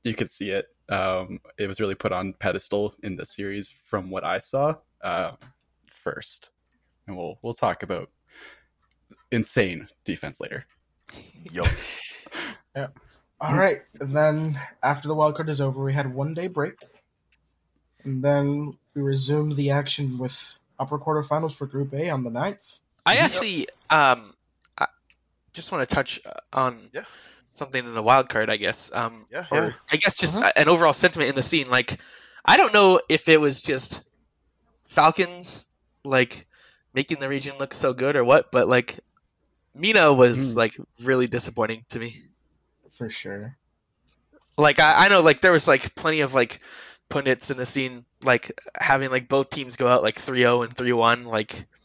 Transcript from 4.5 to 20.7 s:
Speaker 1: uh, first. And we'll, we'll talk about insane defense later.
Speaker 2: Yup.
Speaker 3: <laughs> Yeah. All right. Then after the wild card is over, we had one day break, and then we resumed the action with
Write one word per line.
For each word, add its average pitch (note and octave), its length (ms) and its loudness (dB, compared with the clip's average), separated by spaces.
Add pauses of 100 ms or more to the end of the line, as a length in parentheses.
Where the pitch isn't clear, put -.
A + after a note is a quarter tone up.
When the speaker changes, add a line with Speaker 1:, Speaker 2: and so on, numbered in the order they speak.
Speaker 1:
uh, F2+ 320 -4 (540)
first. - 640 -10 (560)
And G2 100 -14
we'll, E2+ 240 -10
we'll A#2 120 -8
talk G2+ 320 -4
about F2+ 260 -8 (1200)
insane G#2+ 580 -2 (160)
defense - 360 -10
later. - 260 -14 (840)
Speaker 2:
Yup. E2+ 200 -2
Speaker 3:
<laughs> C#2+ 60 -4 (960)
Yeah. C#3 120 -8 (540)
All D3+ 160 -2
right. F#3 260 2 (120)
Then D3+ 640 0 (240)
after C#3 240 -2
the D#3 80 -4
wild D3+ 200 2
card D#3 160 -6
is C#3+ 100 -4
over, C3+ 240 -4
we C3+ 80 -2
had C#3 220 -4
one C#3+ 200 -6
day F3 140 -6
break, E3 260 -4 (1300)
and C3+ 220 -6
then C#3+ 540 0 (160)
we C#3+ 80 -6
resumed C#3 540 -2
the C#3 140 0
action C#3 480 -2
with - 400 -10 (220)